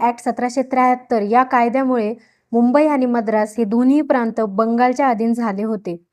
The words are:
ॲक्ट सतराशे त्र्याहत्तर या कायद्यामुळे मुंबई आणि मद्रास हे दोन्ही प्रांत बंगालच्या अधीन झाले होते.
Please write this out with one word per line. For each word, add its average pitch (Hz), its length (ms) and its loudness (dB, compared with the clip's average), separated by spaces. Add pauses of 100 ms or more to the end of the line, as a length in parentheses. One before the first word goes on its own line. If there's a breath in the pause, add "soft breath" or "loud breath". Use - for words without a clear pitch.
ॲक्ट 240 200 -2
सतराशे 247 420 -4
त्र्याहत्तर 254 600 0
या 226 200 2
कायद्यामुळे 247 720 0 (380 soft breath)
मुंबई 247 340 2
आणि 277 200 0
मद्रास 214 520 -2
हे 233 60 0
दोन्ही 247 360 2
प्रांत 240 400 0
बंगालच्या 233 680 0
अधीन 226 260 0
झाले 214 280 -4
होते. 202 500 -8